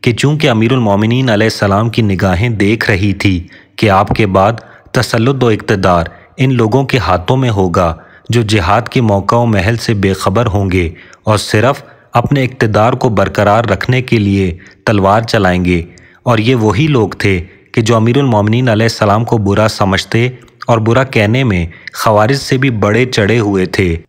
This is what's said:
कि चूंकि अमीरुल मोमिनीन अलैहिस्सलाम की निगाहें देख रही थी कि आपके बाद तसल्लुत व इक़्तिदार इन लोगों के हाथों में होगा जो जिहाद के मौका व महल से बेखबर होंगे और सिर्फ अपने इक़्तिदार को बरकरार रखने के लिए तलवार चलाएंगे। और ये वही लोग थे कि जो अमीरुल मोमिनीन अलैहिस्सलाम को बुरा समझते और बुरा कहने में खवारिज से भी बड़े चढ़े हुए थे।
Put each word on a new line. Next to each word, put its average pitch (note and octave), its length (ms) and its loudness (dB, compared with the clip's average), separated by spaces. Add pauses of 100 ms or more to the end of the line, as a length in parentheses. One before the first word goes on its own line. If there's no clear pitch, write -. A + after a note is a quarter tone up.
कि B2 80 -2
चूंकि D3+ 340 0
अमीरुल A#2 320 2
मोमिनीन A2+ 500 0
अलैहिस्सलाम G#2+ 600 0
की A2+ 140 -2
निगाहें G2 540 0
देख G#2+ 340 -2
रही G2 240 0
थी F2+ 360 -2 (280)
कि A2 100 2
आपके G2+ 380 2
बाद F#2+ 340 2 (340)
तसल्लुत B2 480 0
व A#2 80 4
इक़्तिदार F#2 600 0 (280)
इन C3+ 140 0
लोगों A#2+ 320 2
के B2 140 -2
हाथों F2+ 380 0
में C3 140 0
होगा F2+ 480 0 (320)
जो A#2 120 2
जिहाद G#2 460 0
के C3 120 -2
मौका G2+ 360 0
व A#2+ 100 2
महल G#2+ 300 0
से A2+ 180 -2
बेखबर G2 520 0
होंगे F#2 480 -2 (320)
और G#2+ 120 0
सिर्फ A#2 460 -2 (300)
अपने B2+ 300 0
इक़्तिदार A2 500 0
को B2 160 -2
बरकरार G2+ 560 0
रखने A#2 360 -2
के A#2 160 0
लिए G2 400 0 (280)
तलवार G#2 380 2
चलाएंगे। F2+ 640 0 (400)
और A2+ 140 2
ये B2 140 2
वही A2 340 0
लोग A2+ 360 0
थे F#2+ 160 0
कि - 420 -6
जो A2+ 140 2
अमीरुल A#2+ 280 2
मोमिनीन A#2 440 0
अलैहिस्सलाम A2 560 0
को A#2 140 0
बुरा G2+ 300 0
समझते A2+ 680 -2 (300)
और A#2 120 2
बुरा A#2 240 2
कहने A#2 400 0
में F2+ 280 0 (220)
खवारिज A2+ 460 2
से C3 180 -2
भी C3 120 0
बड़े A2 360 0
चढ़े A2 320 0
हुए G2+ 280 0 (120)
थे। E2+ 200 -2 (100)